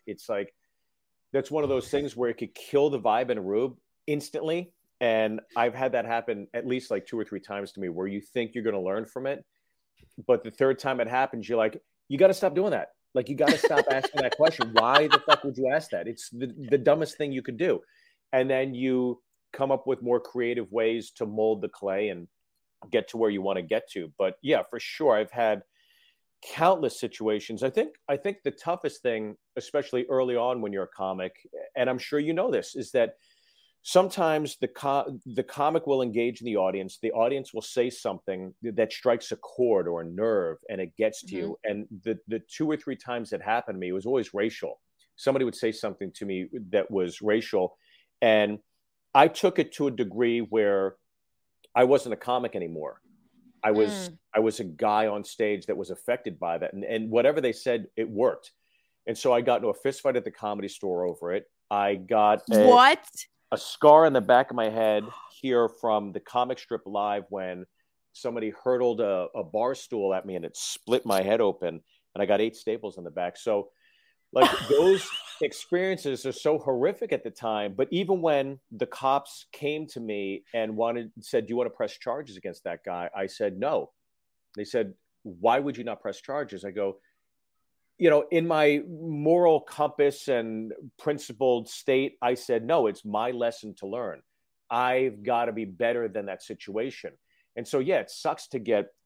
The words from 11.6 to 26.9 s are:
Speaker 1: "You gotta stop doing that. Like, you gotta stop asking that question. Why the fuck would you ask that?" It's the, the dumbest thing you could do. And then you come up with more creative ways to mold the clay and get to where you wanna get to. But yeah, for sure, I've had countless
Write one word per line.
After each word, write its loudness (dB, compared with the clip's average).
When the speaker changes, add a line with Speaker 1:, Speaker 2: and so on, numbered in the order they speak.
Speaker 1:
"You -4
gotta 8
stop 0
doing 2
that. -4
Like, -2
you -4
gotta 4
stop 2
asking -2
that 0
question. 4
Why 4
the 4
fuck 2
would -6
you 0
ask -2
that?" -6
It's -12
the, -8
the 6
dumbest 2
thing -4
you -6
could -10
do. 0
And 2
then 0
you 0
come -2
up 0
with -2
more 0
creative -4
ways 0
to -4
mold 0
the -6
clay -4
and -8
get 0
to -10
where 2
you -2
wanna -2
get -4
to. -10
But 0
yeah, 2
for -10
sure, 0
I've -2
had 0
countless 0